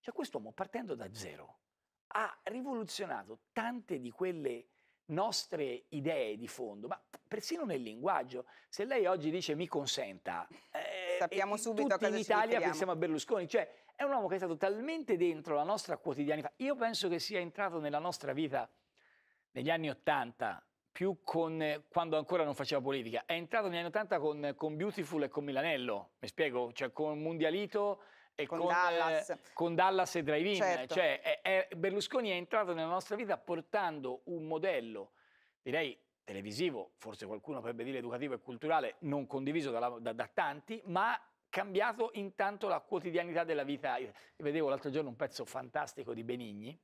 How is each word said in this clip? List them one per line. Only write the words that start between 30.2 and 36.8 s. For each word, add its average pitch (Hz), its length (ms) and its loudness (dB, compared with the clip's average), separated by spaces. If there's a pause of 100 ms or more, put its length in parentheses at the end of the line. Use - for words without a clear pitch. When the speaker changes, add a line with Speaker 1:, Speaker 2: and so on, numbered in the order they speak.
Speaker 1:
Drive-In. 151 340 2
Speaker 2:
Certo. 175 380 2
Speaker 1:
Cioè, 160 260 4
è, 156 220 0
è, 190 340 2
Berlusconi 202 540 0
è 185 40 2
entrato 175 380 0
nella 165 160 0
nostra 180 260 0
vita 208 220 0
portando 160 880 -2
un 165 200 -6
modello, 139 640 -2 (480)
direi 139 380 0 (260)
televisivo, 107 720 -4